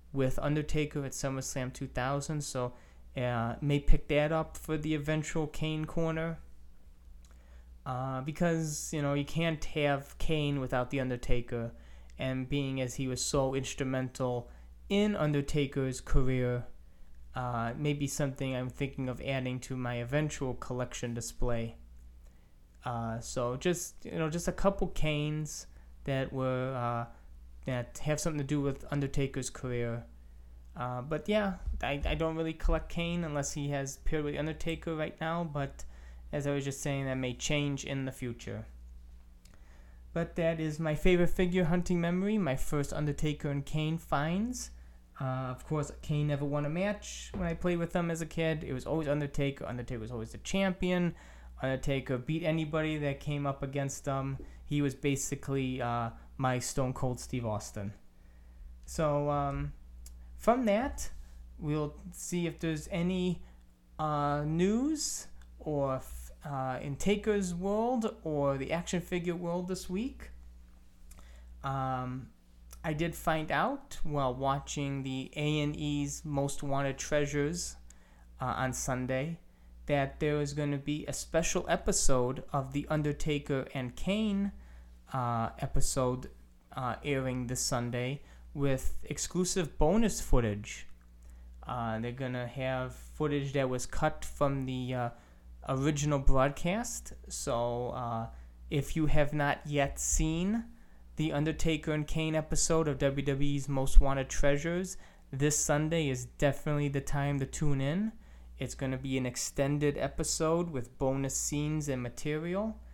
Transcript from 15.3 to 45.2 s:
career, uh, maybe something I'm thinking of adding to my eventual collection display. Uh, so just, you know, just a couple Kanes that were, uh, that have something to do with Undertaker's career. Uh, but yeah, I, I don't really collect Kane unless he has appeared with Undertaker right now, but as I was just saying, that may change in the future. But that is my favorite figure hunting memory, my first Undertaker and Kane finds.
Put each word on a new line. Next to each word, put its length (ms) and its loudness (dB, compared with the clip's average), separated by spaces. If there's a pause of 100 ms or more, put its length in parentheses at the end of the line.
career, 640 6 (680)
uh, 420 -2
maybe 300 0
something 480 -2
I'm 140 -2
thinking 400 -4
of 120 -6
adding 400 -2
to 160 -8
my 180 -2
eventual 600 0
collection 580 -4
display. 640 0 (1080)
Uh, 340 -2
so 380 -2
just, 480 -2
you 140 -6
know, 120 0
just 160 -2
a 60 0
couple 360 2
Kanes 800 0 (380)
that 280 -2
were, 440 0
uh, 300 -2 (580)
that 340 -4
have 220 0
something 180 0
to 60 0
do 160 0
with 320 -2
Undertaker's 580 0
career. 540 -4 (720)
Uh, 240 -4
but 280 -4
yeah, 260 2 (280)
I, 240 0
I 80 0
don't 220 0
really 160 -2
collect 380 2
Kane 340 -2
unless 300 -2
he 160 -2
has 260 -4
appeared 280 2
with 140 -2
Undertaker 560 -2
right 260 -4
now, 220 -2
but 420 -4 (480)
as 140 0
I 80 2
was 100 -2
just 160 -4
saying, 240 -2
that 140 -2
may 160 -2
change 500 0
in 220 -4
the 60 -4
future. 520 -6 (1500)
But 220 -2
that 240 2
is 200 -2
my 140 2
favorite 340 8
figure 360 6
hunting 360 4
memory, 380 2
my 180 2
first 360 2
Undertaker 580 0
and 140 -2
Kane 340 0
finds. 720 0 (500)